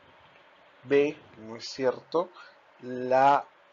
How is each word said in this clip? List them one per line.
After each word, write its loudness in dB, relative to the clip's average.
ve, 0
¿no -14
es -16
cierto?, -4
la, 2